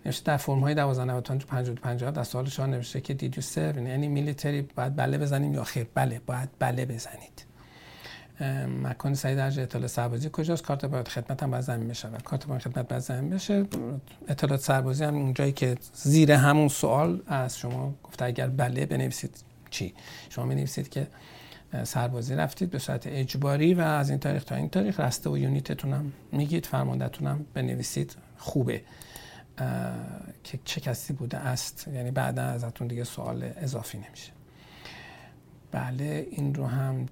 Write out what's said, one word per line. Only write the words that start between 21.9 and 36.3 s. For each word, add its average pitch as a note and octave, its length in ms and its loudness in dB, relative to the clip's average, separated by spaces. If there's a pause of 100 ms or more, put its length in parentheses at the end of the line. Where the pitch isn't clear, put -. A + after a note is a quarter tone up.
رفتید D#3 360 0
به C#3+ 80 -4
صورت C3+ 280 -4
اجباری C#3+ 680 4
و F3 60 4
از D3+ 300 4
این C#3 80 2
تاریخ C#3+ 260 0
تا B2 100 -6
این D3 140 -2
تاریخ G3 320 2
رسته C#3 300 0
و C#3 80 0
یونیتتون C#3 540 0
هم C#3 200 -2 (200)
میگید، D3+ 340 0
فرمانده‌تون C3 600 -2
هم C#3+ 280 -2
بنویسید B2+ 640 -2 (220)
خوبه، B2 440 0 (760)
اه، B1 340 -2 (520)
که - 200 -10
چه - 160 -4
کسی - 320 -4
بوده B2 260 -4
است، B2+ 500 -4
یعنی B2 220 -4
بعداً C3 320 0
ازتون A#2+ 440 -4
دیگه A#2+ 180 -4
سوال B2 520 -6
اضافی C3 420 -6
نمیشه. - 340 -16 (1400)
بله، C3+ 580 -2